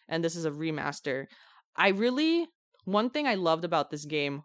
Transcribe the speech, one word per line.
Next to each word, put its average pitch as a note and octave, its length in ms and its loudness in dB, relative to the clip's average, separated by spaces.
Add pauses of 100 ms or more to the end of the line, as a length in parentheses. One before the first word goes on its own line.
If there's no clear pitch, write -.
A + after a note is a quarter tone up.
and E3 140 0
this E3 120 -2
is E3 100 -4
a D3+ 60 0
remaster. D3 720 -4 (520)
I F#3+ 120 6
really, C#4+ 580 2 (380)
one G#3 240 0
thing D4 180 -2
I A3+ 80 2
loved E3 300 2
about D#3+ 260 0
this D3+ 140 -8
game D3 400 -2